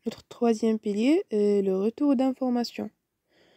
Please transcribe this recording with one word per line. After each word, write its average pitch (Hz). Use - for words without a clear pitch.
Notre -
troisième 226
pilier 240
est 208
le 190
retour 226
d'information. 240